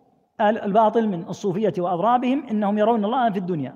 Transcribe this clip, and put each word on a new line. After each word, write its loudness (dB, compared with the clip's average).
أهل 2
الباطل 2
من -6
الصوفية -2
وأضرابهم 0
إنهم 0
يرون 2
الله 0
في -4
الدنيا، -4